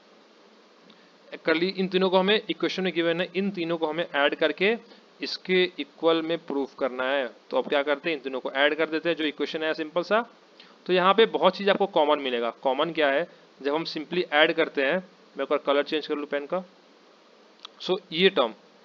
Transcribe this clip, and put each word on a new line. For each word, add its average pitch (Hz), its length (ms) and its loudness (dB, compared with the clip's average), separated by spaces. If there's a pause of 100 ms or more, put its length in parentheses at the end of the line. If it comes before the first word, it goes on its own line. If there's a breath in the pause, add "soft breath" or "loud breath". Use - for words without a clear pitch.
(1500 soft breath)
curly, 170 300 2
इन 190 100 0
तीनों 185 220 0
को 185 80 4
हमें 196 320 2
equation 170 340 -4
में 180 100 -2
given 165 280 0
है, 175 140 -4
इन 196 160 -2
तीनों 170 260 -4
को 160 100 -2
हमें 160 180 -4 (100)
ऐड 147 200 4
करके 180 400 0 (460 loud breath)
इसके 185 420 0 (160)
equal 165 420 0
में 160 160 -2
proof 139 420 -6
करना 127 240 -4
है। 131 260 -2 (200)
तो - 80 -4
अब 120 120 0
क्या 143 140 2
करते 143 260 -2
हैं, 156 80 -2
इन 123 60 -14
तीनों 131 160 -6
को - 120 -6
ऐड 147 240 2
कर 156 140 0
देते 160 200 -2
हैं, 165 60 0
जो 156 100 -4
equation 147 380 -4
है 156 100 -2
simple 160 300 -4
सा। 214 180 0 (640 loud breath)
तो 180 80 0
यहाँ 185 200 4
पे 220 120 6
बहुत 170 320 2
चीज़ 202 120 0
आपको 196 180 2
common 151 320 2
मिलेगा। 120 300 -2 (140)
Common 143 280 0
क्या 151 180 2
है, 156 180 0 (340 loud breath)
जब 143 140 -2
हम 165 80 -2
simply 165 480 -6
add 156 220 6
करते 143 320 0
हैं, 156 120 0 (400)
मैं 135 60 -4
एक 135 60 -4
बार 147 80 2
color 143 260 2
change 151 240 -4
कर 151 80 -4
लूँ 147 100 -6
pen 143 200 -4
का। 180 180 -4 (1200)
So, 185 140 -2 (160)
ये 180 180 4
term, 127 240 2 (320)